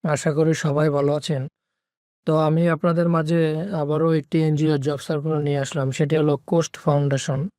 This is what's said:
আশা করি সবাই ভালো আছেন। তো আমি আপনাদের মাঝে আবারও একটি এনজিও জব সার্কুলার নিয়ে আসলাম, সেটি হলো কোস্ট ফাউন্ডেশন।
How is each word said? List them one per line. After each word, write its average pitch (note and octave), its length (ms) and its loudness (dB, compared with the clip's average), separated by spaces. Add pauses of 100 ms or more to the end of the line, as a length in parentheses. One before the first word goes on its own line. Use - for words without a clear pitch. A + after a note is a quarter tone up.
আশা D3+ 280 0
করি D#3 220 2
সবাই D3+ 360 0
ভালো C#3+ 240 2
আছেন। D3 340 -4 (760)
তো D#3 100 2
আমি D#3+ 320 2
আপনাদের E3+ 400 2
মাঝে E3 320 2 (320)
আবারও D#3 400 0
একটি D#3+ 300 0
এনজিও D#3 360 2
জব C#3+ 200 -2
সার্কুলার D3+ 440 -4
নিয়ে C#3+ 160 0
আসলাম, C3+ 320 -2
সেটি D3+ 260 0
হলো D3+ 200 2 (100)
কোস্ট E3 300 0
ফাউন্ডেশন। C#3+ 720 0 (100)